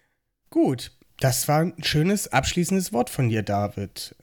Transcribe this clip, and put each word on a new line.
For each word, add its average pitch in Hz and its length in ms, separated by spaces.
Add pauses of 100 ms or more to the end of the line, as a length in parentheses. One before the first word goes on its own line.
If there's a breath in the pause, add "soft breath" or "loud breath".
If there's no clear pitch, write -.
(480 soft breath)
Gut, 226 440 (280)
das 127 260
war 147 140
ein 165 240
schönes 180 480
abschließendes 175 600
Wort 240 160
von 127 180
dir, 110 140
David. 101 800